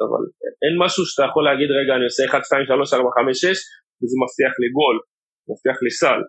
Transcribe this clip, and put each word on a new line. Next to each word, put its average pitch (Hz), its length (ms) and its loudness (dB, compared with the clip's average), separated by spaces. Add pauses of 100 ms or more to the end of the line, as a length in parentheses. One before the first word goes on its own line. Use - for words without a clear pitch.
אבל 117 160 -2 (420)
אין 156 100 2 (100)
משהו 180 240 -2
שאתה - 220 0
יכול 151 200 0
להגיד, 139 200 0 (100)
"רגע, 135 180 0
אני 123 120 0
עושה 135 180 -2
אחד, 139 180 0
שתיים, 139 240 0
שלוש, 135 240 2
ארבע, 127 240 2
חמש, 127 260 2
שש, 185 140 2 (420)
וזה 123 240 -2
מבטיח 131 380 -2
לי 120 160 0
גול, 139 180 4 (540)
מבטיח 127 360 -2
לי 117 60 0 (100)
סל." 131 280 2